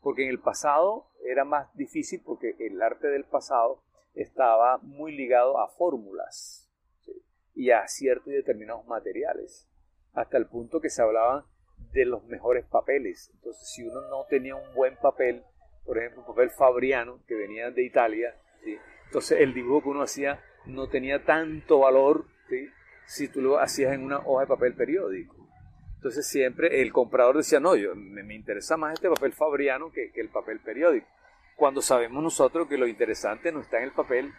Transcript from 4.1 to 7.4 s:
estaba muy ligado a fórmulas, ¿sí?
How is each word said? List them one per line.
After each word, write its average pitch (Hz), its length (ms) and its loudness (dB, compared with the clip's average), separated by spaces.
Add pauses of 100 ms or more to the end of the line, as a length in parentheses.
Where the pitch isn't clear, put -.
estaba 120 640 2
muy 143 340 -12
ligado 127 460 2
a 107 100 0
fórmulas, - 1000 -8 (300)
¿sí? - 120 -20 (420)